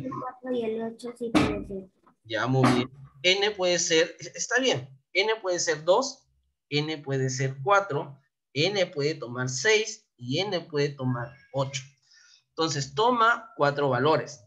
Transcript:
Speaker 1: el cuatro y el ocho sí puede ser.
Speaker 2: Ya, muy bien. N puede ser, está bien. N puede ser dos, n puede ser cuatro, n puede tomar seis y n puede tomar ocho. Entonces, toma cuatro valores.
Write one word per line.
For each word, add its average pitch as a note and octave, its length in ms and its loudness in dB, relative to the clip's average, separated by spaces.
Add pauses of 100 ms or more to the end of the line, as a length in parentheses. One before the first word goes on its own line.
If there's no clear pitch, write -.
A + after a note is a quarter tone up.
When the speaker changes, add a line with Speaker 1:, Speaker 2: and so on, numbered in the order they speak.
Speaker 1:
el - 60 -8
cuatro B3+ 400 -10
y A#3+ 120 -2
el A3 180 -4
ocho A3+ 360 -10
sí A#3 120 -8
puede G#3 380 0
ser. F#3+ 220 -12 (360)
Speaker 2:
Ya, A2 200 -2
muy B2+ 280 4
bien. B2 180 0 (320)
N G3 280 4
puede F3+ 280 2
ser, E3 400 2
está F3 400 -4
bien. F3+ 300 0 (240)
N G3+ 280 2
puede - 180 -2
ser D#3 260 -2
dos, A3 420 2 (420)
n D3+ 280 -2
puede C3+ 320 -2
ser C3 340 -2
cuatro, G3 560 0 (340)
n F3+ 340 2
puede D3 280 -2
tomar B2 320 -6
seis - 580 0 (120)
y B2+ 220 -4
n F#3+ 220 -2
puede D3 280 -2
tomar B2+ 440 -4 (200)
ocho. C3+ 300 -4 (680)
Entonces, D3+ 460 -4
toma A#3 600 2
cuatro C#3+ 340 2
valores. C#3+ 580 0